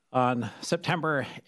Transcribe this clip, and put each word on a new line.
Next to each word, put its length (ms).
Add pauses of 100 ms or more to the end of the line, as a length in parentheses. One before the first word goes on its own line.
(120)
On 360 (140)
September 640 (220)